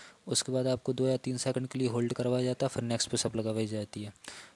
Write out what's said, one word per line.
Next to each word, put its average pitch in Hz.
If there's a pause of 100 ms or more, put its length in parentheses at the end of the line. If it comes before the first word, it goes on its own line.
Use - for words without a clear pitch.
(260)
उसके -
बाद 127
आपको 127
दो 131
या 131
तीन 127
सेकंड 127
के -
लिए 127
होल्ड 120
करवाया 123
जाता 127
है, 131
फिर -
नेक्स्ट 117
पुशअप 113
लगवाई 110
जाती 107
है। 104 (440)